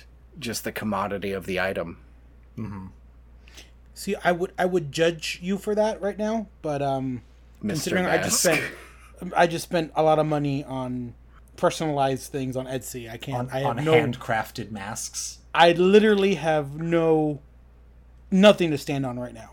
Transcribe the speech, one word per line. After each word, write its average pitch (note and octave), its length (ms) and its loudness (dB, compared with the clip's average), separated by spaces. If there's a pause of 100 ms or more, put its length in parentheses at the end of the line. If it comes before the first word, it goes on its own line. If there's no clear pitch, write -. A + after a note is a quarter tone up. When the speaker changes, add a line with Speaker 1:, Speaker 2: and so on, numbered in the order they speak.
(380)
Speaker 1:
just A#2 260 -8
the A2 80 -6
commodity G2+ 600 -4
of F#2+ 120 -6
the F2+ 160 -4
item. F#2 380 -4 (580)
Speaker 2:
Mm-hmm. G2+ 300 -10 (1080)
Speaker 3:
See, - 200 -6 (100)
I F3 80 4
would, F3+ 260 -4
I F3 80 0
would F3 260 0
judge E3 500 0
you F#3 160 -2
for G#3 160 -4
that G#3+ 280 0
right G3 160 -4
now, G#3+ 300 -4 (140)
but, C#3+ 200 -2
um, C3+ 400 -2 (400)
Speaker 1:
Mister F3+ 280 -4
Speaker 3:
considering F3+ 160 2
I F3 160 2
just - 220 0
Speaker 1:
Mask. D#3+ 160 4 (580)
Speaker 3:
spent, F3+ 180 -10
I F3 100 6
just E3 180 -4
spent E3 300 -2
a D3+ 80 2
lot D#3 160 6
of D#3 80 2
money D3 380 0
on B2+ 500 -8 (420)
personalized C#3+ 720 0
things C3 260 -4
on C3 100 -4
Etsy. B2+ 440 -10
I A#2 60 -12
can't, C3 220 -6
Speaker 2:
On, B2 120 -4
Speaker 3:
I C3 100 -4
have B2+ 180 -2
Speaker 2:
on C#3+ 60 -4
Speaker 3:
no D#3 100 4
Speaker 2:
handcrafted A#2+ 760 0
masks? - 680 -10 (160)
Speaker 3:
I E3+ 180 8
literally G3 600 6
have D3+ 420 -2
no, D#3+ 640 2 (880)
nothing G3 400 8
to C#3+ 80 0
stand C#3 280 -4
on B2 120 -6
right A#2+ 140 -10
now. A2+ 200 -18